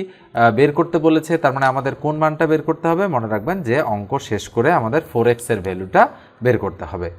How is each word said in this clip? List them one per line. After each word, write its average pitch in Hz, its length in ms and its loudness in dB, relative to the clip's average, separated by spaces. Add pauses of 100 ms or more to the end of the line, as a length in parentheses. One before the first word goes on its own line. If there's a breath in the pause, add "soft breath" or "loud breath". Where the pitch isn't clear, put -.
আহ, - 540 0
বের 147 140 6
করতে - 260 0
বলেছে, 156 400 2
তার 139 160 2
মানে 135 120 0
আমাদের 131 280 -2
কোন 151 280 -4
মানটা 156 240 0
বের 156 160 0
করতে 156 260 -4
হবে? 170 160 0 (100)
মনে 113 140 -2
রাখবেন 117 340 -4
যে 120 200 0
অঙ্ক 107 360 -4
শেষ - 300 -6
করে 120 240 0
আমাদের 147 380 0
ফোর 117 180 0
এক্স 120 220 0
এর 107 100 -2
ভ্যালুটা 95 420 0 (400 loud breath)
বের 117 160 2
করতে 95 260 -8
হবে 87 240 -8 (100)